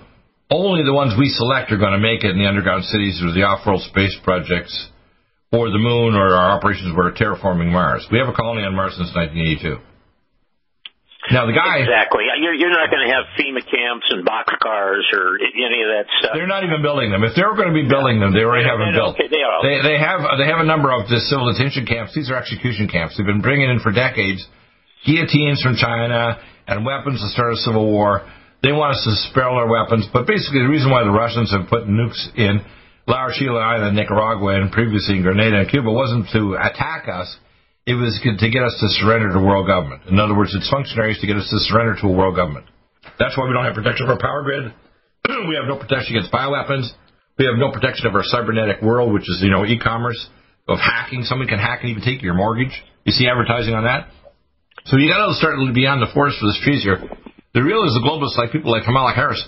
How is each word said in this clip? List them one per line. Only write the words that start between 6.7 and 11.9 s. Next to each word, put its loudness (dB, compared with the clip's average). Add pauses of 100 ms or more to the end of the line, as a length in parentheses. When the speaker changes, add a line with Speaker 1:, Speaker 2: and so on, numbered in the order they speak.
Speaker 1:
where 2
terraforming 0
Mars." 0
We 2
have 0
a -6
colony -2
on -2
Mars -2
since -6
nineteen -2
eighty-two. -4 (1500)
Now, 2
the 2
guy 2
Speaker 2:
Exactly. 2 (160)